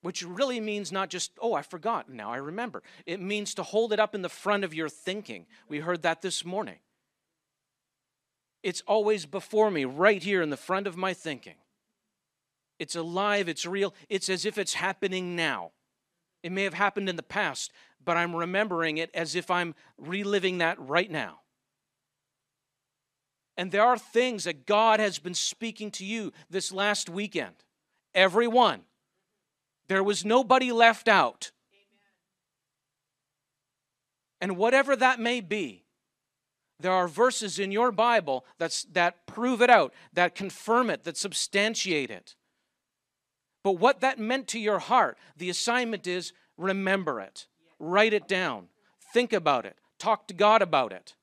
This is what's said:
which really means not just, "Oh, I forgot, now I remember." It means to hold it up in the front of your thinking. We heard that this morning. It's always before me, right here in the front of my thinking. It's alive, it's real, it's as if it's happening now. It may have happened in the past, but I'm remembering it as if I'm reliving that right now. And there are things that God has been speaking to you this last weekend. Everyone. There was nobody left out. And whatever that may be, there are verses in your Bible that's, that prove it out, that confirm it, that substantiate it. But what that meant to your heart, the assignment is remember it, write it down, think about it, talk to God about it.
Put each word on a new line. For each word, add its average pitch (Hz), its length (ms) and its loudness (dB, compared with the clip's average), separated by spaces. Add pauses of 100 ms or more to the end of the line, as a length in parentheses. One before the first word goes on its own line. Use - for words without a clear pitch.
which 180 200 -8
really 226 380 -4
means 208 320 -6
not 190 160 -2
just, - 320 -8
"Oh, 226 140 -2
I 143 80 -2
forgot, 175 480 -6
now 110 200 -10
I 120 60 -6
remember." 175 460 -10 (240)
It 180 140 -8
means 202 340 -6
to 190 80 -8
hold 220 300 -2
it 208 80 0
up 214 140 0
in 202 60 -6
the 175 80 -6
front 202 360 -2
of 160 100 -8
your 160 160 -4
thinking. 139 560 -10 (200)
We 151 140 -8
heard 165 220 -4
that 165 180 0
this 180 240 -6
morning. 170 360 -8 (1800)
It's 185 200 -6
always 208 420 0
before 208 460 0
me, 147 160 -2
right 175 360 2
here 185 200 0
in 151 80 -2
the 139 80 -6
front 196 280 -4
of 175 120 -8
my 185 160 -2
thinking. 131 420 -12 (1200)
It's 156 160 -8
alive, 185 540 0
it's 160 160 -6
real, 196 300 -2 (160)
it's 196 180 -2
as 180 160 -2
if 208 140 -4
it's 185 160 -4
happening 185 600 -4
now. 139 380 -2 (680)
It 175 100 -8
may 196 120 -2
have 196 100 -4
happened 196 340 0
in 175 80 -4
the 156 60 -10
past, 175 500 -6 (260)
but 165 200 -2
I'm 170 180 -2
remembering 170 640 -2
it 165 160 -6
as 160 200 -6
if 175 160 -6
I'm 175 240 -2 (220)
reliving 190 600 -2
that 170 200 0
right 165 320 -2
now. 113 280 -8 (2250)
And 180 160 -6
there 202 120 4
are 240 140 4
things 233 460 -2
that 156 200 -8
God 214 360 4
has 196 180 0
been 175 160 -10
speaking 214 580 -6
to 190 120 -12
you 208 280 -8 (160)
this 185 240 -6
last 202 380 -2
weekend. 170 540 -6 (500)
Everyone. 190 720 4 (1000)
There 190 140 2
was 196 220 -2
nobody 247 480 4
left 233 360 4
out. 170 420 4 (3000)
And 185 160 -4
whatever 262 400 4
that 254 240 2
may 233 220 -2
be, 160 420 -6 (960)
there 185 140 0
are 180 160 2
verses 190 500 0
in 196 120 -2
your 233 220 2
Bible 196 540 2 (100)
that's, - 280 -4
that 175 420 0
prove 240 340 -2
it 240 80 8
out, 190 240 8 (220)
that 175 200 2
confirm 220 540 0
it, 160 160 -4
that 165 140 -8
substantiate 190 920 -2
it. - 260 -16 (1300)
But 196 100 2
what 226 280 4
that 262 180 2
meant 233 300 -4
to 226 100 -6
your 208 200 0
heart, 202 400 2 (180)
the 180 140 -8
assignment 226 560 -2
is 180 260 -6 (240)
remember 190 640 -2
it, - 260 -14 (320)
write 208 360 2
it 202 120 -2
down, 156 440 -4 (420)
think 233 220 2
about 143 320 2
it, - 100 -16 (220)
talk 208 300 0
to 190 60 -12
God 208 280 6
about 135 320 0
it. - 280 -18